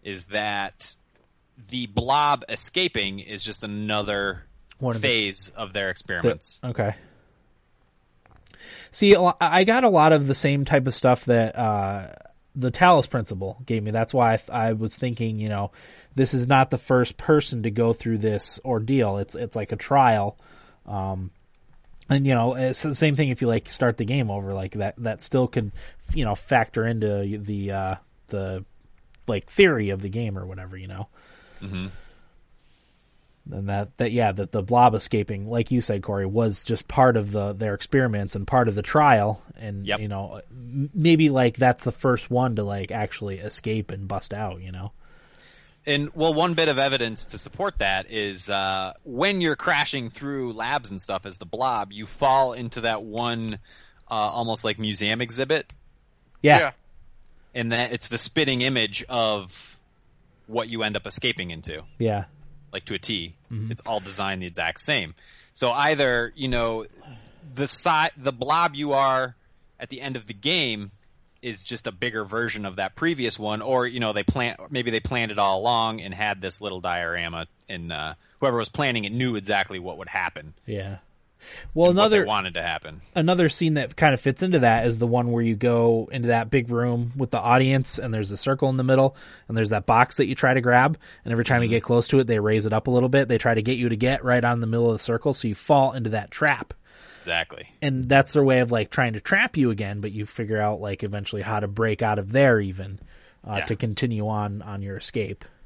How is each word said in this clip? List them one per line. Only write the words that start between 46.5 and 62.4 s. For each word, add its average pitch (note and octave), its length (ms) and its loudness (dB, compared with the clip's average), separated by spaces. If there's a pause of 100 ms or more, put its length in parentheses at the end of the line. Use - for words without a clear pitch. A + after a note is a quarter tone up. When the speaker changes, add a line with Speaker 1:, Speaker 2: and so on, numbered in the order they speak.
Speaker 1:
bit D#3+ 160 2
of C#3 100 2
evidence B2+ 480 0
to G#2+ 120 -12
support - 400 -8
that F#2+ 320 0
is, G2+ 400 -6
uh, F#2+ 420 -2 (120)
when F#3 360 -2
you're D#3+ 160 0
crashing C#3+ 540 -2
through C3+ 420 -8
labs A2+ 380 -4
and F#2+ 100 -10
stuff F#2+ 240 -6
as G2 140 -12
the F#2 80 -16
blob, A2 460 -2
you G#2+ 120 -12
fall C3 480 2
into A#2 300 -8
that A2 200 0
one, A2+ 520 -4 (560)
uh, A#2 40 -6
almost, A2 480 -2
like, G#2+ 160 -2
museum G#2+ 440 -2
exhibit. C3 500 -2 (680)
Speaker 2:
Yeah. C#3+ 160 8
Speaker 3:
Yeah. D3 120 2 (840)
Speaker 1:
And A#2 180 -4
that A#2+ 220 -2
it's - 140 -6
the A#2 100 -4
spitting C3+ 420 0
image A#2+ 480 -2
of G#2+ 680 -4 (680)
what A2+ 220 -4
you A2+ 140 -4
end G#2+ 140 -2
up - 100 -6
escaping B2+ 440 -4
into. E2 300 -12 (180)
Speaker 2:
Yeah. G#2 260 -2 (460)